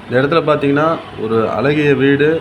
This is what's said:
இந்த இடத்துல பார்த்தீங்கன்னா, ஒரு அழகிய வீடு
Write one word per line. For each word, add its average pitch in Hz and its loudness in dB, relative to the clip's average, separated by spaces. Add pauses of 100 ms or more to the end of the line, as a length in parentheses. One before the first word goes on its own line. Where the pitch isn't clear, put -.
இந்த 120 -10
இடத்துல 147 0
பார்த்தீங்கன்னா, 143 0 (360)
ஒரு 113 0 (180)
அழகிய 147 0 (140)
வீடு 139 2 (120)